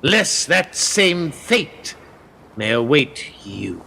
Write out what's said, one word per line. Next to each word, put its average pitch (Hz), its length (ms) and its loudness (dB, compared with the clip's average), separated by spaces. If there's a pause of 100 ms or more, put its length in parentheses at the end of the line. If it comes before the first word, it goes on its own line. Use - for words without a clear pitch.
lest 196 460 2
that 180 260 0
same 175 560 2
fate - 640 -4 (640)
may 110 160 -2
await 120 720 0
you. 98 420 -10